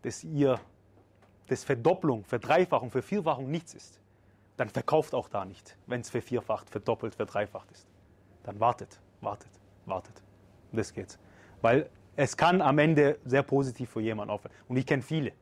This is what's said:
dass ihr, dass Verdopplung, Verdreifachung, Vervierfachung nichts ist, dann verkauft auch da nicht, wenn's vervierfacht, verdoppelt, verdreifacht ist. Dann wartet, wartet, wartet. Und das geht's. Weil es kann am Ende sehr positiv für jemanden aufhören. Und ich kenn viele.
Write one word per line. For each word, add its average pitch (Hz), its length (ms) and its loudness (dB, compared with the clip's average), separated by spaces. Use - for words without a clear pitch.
dass 120 220 -8
ihr, 143 340 2
dass - 160 -4
Verdopplung, 131 600 0
Verdreifachung, 127 680 0
Vervierfachung 135 600 -4
nichts - 240 -6
ist, - 260 -20
dann 120 120 -4
verkauft 147 460 0
auch 123 140 -4
da 98 160 -6
nicht, - 320 -20
wenn's 120 240 -8
vervierfacht, 113 600 -4
verdoppelt, 110 440 -4
verdreifacht 101 560 -6
ist. - 160 -20
Dann 101 160 -14
wartet, - 400 -2
wartet, 104 300 -10
wartet. - 380 -10
Und 113 60 -2
das - 140 -4
geht's. - 260 -14
Weil 123 280 4
es 139 200 0
kann 180 260 4
am 143 160 4
Ende 151 460 6
sehr 135 180 2
positiv 131 480 -2
für 117 100 -6
jemanden 107 320 -4
aufhören. - 220 -8
Und 123 100 -4
ich 135 100 0
kenn 139 160 0
viele. 151 400 -4